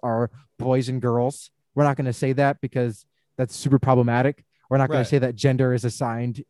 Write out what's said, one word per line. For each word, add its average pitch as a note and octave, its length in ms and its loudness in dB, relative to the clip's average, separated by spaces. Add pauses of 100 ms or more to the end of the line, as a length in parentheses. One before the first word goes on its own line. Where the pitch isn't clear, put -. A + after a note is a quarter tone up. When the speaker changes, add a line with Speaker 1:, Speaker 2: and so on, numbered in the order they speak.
Speaker 1:
are A#2 260 -2 (300)
boys B2+ 300 0
and B2+ 120 -4
girls. A#2+ 500 -2 (240)
We're C#3+ 100 2
not C#3 100 2
gonna C3 180 -2
say C3+ 200 -2
that C#3 280 2
because A#2+ 440 -4 (320)
that's B2+ 180 -4
super C3+ 240 2
problematic. B2+ 640 2 (260)
We're C3 80 2
not C3+ 120 2
gonna D3 100 0
Speaker 2:
Right. B2 80 0
Speaker 1:
say C#3+ 120 2
that A#2+ 160 -2
gender C3 380 2
is B2 120 -2
assigned A#2+ 640 -6